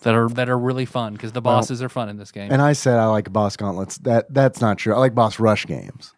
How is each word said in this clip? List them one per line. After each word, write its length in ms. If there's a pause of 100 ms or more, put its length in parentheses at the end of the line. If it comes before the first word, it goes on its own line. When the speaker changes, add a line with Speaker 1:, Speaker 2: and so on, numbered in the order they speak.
Speaker 1:
that 140
are, 140
that 200
are 80
really 280
fun 320
'cause 160
the 80
Speaker 2:
Well, 160
Speaker 1:
bosses 260
are 60
fun 200
in 80
this 140
game. 200
Speaker 2:
and 100
I 120
said 240
I 80
like 280
boss 220
gauntlets. 440
That, 340
that's 280
not 180
true. 160
I 40
like 140
boss 260
rush 280
games. 500